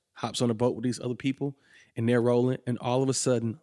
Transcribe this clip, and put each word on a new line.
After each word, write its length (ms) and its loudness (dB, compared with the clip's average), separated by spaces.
hops 280 -6
on 80 2
a 40 0
boat 220 0
with 80 -10
these 180 -2
other 140 -4
people, 420 -4
and 100 0
they're 140 4
rolling. 460 2
And 100 -2
all 260 0
of 60 2
a 40 2
sudden, 500 0